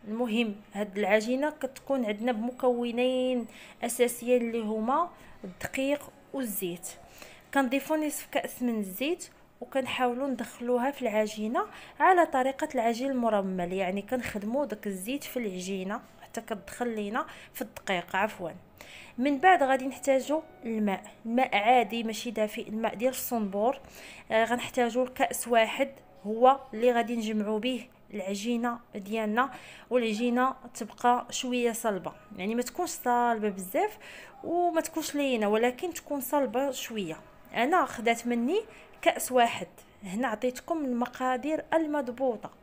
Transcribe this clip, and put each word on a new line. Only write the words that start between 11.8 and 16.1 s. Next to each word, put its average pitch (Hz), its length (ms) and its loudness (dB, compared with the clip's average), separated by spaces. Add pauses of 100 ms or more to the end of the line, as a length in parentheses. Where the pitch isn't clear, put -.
على 349 260 8
طريقه 269 480 0
العجين 240 360 0
المرمل، 196 640 0
يعني 190 300 -2
كنخدموا 233 640 -2
داك 214 220 -6
الزيت 208 380 -6
في - 120 -8
العجينه 190 640 -4 (220)